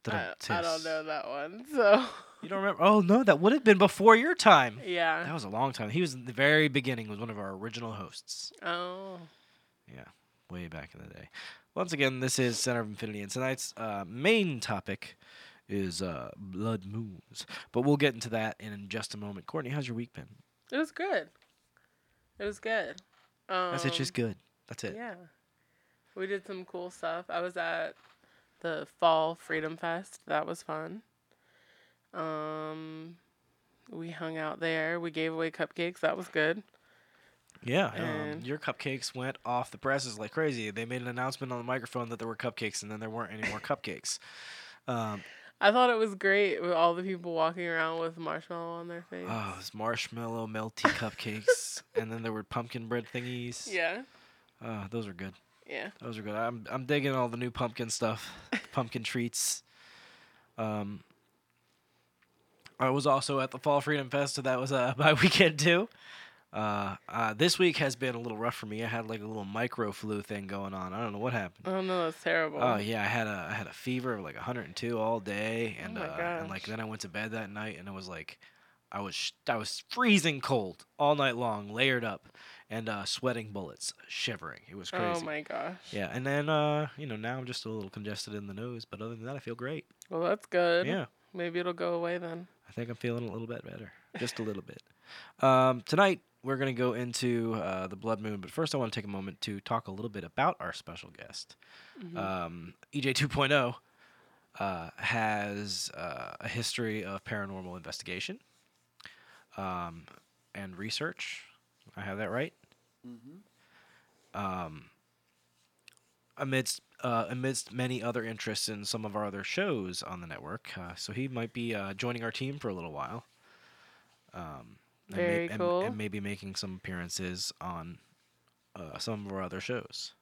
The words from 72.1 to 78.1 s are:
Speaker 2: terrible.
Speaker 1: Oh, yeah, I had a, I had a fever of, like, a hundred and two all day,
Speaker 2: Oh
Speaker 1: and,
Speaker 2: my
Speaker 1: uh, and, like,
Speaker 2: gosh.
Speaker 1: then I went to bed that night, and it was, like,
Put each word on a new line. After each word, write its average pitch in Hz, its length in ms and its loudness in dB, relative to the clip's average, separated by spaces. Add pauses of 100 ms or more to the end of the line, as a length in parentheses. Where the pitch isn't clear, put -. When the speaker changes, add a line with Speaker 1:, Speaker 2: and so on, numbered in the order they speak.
Speaker 2:
terrible. 160 400 0
Speaker 1:
Oh, 120 140 4
yeah, 104 260 0
I 101 40 0
had 113 200 2
a, 92 240 -4
I 107 40 -2
had 104 120 -6
a - 60 -12
fever 127 420 -2
of, 101 80 -6
like, 76 140 -8
a - 40 -10
hundred 123 260 -6
and - 100 -12
two 117 240 -2
all 113 180 2
day, 110 640 -2
Speaker 2:
Oh - 40 -8
Speaker 1:
and, - 100 -8
Speaker 2:
my 185 120 -4
Speaker 1:
uh, 170 360 -4
and, 160 60 -8
like, 190 140 -8
Speaker 2:
gosh. 202 80 -8
Speaker 1:
then 220 80 -4
I 220 60 -4
went 110 160 -8
to 101 80 -8
bed 107 240 -4
that 110 180 -6
night, 104 260 -8
and 90 120 -14
it 98 40 -10
was, 95 160 -10
like, 82 300 -12 (540)